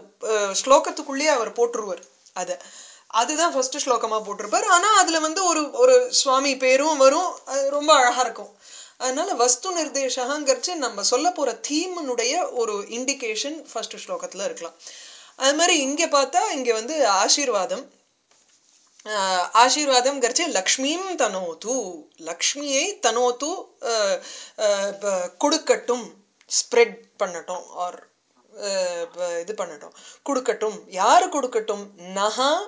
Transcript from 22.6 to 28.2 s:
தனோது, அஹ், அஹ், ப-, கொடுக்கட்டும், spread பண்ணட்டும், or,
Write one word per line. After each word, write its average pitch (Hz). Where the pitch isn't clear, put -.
தனோது, 247
அஹ், 208
அஹ், 202
ப-, 185
கொடுக்கட்டும், 247
spread 233
பண்ணட்டும், 175
or, 180